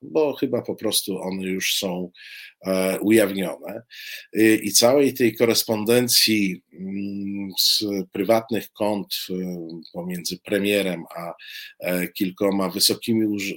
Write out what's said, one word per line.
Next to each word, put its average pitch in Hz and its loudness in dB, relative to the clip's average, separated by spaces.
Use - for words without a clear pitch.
bo 147 0
chyba 123 -2
po 104 -6
prostu 101 -2
one 95 -4
już 95 -2
są, 90 -4
e, 95 0
ujawnione. 98 2
I, 110 6
i 104 -4
całej 131 6
tej 120 2
korespondencji, 110 2
mm, 101 -8
z - 2
prywatnych 110 0
kont, 104 -2
e, 95 -4
pomiędzy 90 -6
premierem 98 0
a, 85 -10
e, 90 -2
kilkoma 98 0
wysokimi 110 2
uż-, 101 -2